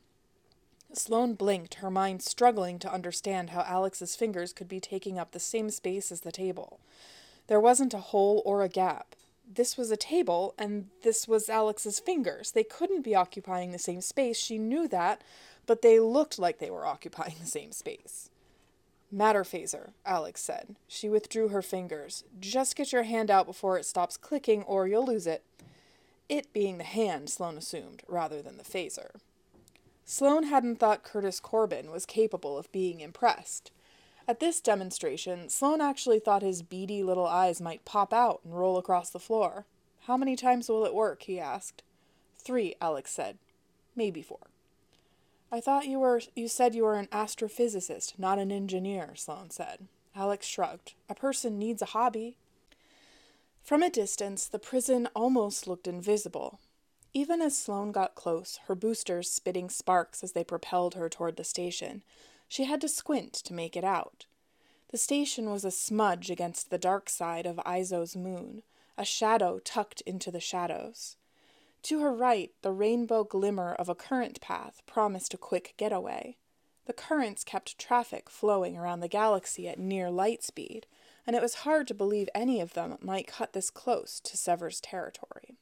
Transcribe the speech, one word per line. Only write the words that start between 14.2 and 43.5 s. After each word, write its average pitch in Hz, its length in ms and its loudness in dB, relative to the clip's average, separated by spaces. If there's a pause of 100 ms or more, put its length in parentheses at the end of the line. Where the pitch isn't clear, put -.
she - 180 -4
knew 240 300 0
that, 180 340 2 (460)
but 226 160 4
they 226 160 12
looked 233 400 4
like 175 200 2
they 151 120 -6
were 156 160 -6
occupying 160 540 -6
the 170 60 -12
same 151 260 -8
space. - 580 -12 (800)
"Matter 208 320 6
phaser," 165 520 -8 (120)
Alex 175 360 -4
said. - 340 -8 (100)
She - 220 -8
withdrew 214 400 2
her 196 140 -2
fingers. 170 600 -8 (160)
"Just 226 380 0
get 285 160 -4
your 247 100 4
hand 220 300 2
out 190 140 8
before 185 320 0
it - 80 -4
stops 175 300 -2
clicking, 226 460 0
or 190 240 2
you'll 214 180 4
lose 220 220 0
it." 160 160 -2 (840)
It - 240 -4
being 196 260 -2
the 170 60 -10
hand, 175 460 -2
Sloane 170 260 -6
assumed, 151 500 -12
rather 156 360 -4
than 135 160 -16
the - 60 -20
phaser. - 520 -8 (880)
Sloane 294 360 4
hadn't 254 340 2
thought 214 260 4
Curtis 196 380 -4
Corbin 165 500 0
was 170 140 -8
capable 175 540 0
of 170 140 -10
being 180 280 -2
impressed. - 720 -2 (580)
At 233 100 0
this 330 220 0
demonstration, 180 880 -2
Sloane 302 320 2
actually 269 380 4
thought 202 240 4
his 185 200 -2
beady 190 400 -6
little 185 240 2
eyes 175 320 4
might 170 280 -10
pop 202 260 2
out 226 320 4
and 165 140 -8
roll 185 180 4
across 180 320 2
the 175 100 -10
floor. 208 460 0 (360)
"How 254 180 0
many 262 180 0
times 247 320 2
will 220 160 2
it 190 100 0
work?" 202 280 0
he 185 180 -6
asked. 127 420 -10 (540)
"Three," 240 460 -2
Alex 156 300 -2
said. 104 260 -6 (560)